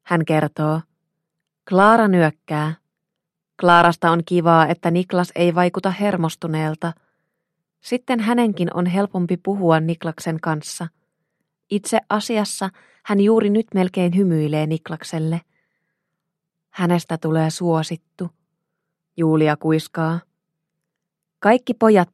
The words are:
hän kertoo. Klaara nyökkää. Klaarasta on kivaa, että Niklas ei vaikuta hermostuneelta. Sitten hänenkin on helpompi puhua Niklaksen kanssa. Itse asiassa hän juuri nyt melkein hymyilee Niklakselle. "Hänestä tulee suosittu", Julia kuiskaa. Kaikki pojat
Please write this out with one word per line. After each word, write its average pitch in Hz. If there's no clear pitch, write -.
hän 165
kertoo. 156
Klaara 214
nyökkää. 156
Klaarasta 170
on 170
kivaa, 165
että 170
Niklas 180
ei 175
vaikuta 180
hermostuneelta. 165
Sitten 247
hänenkin 214
on 180
helpompi 180
puhua 175
Niklaksen 160
kanssa. 160
Itse 208
asiassa 208
hän 202
juuri 214
nyt 220
melkein 185
hymyilee 156
Niklakselle. 160
"Hänestä 170
tulee 160
suosittu", 165
Julia 156
kuiskaa. 160
Kaikki 233
pojat 208